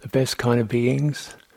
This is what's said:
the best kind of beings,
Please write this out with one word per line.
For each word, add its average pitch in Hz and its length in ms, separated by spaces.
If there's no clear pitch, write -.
the - 60
best 131 300
kind 120 220
of 110 80
beings, 135 680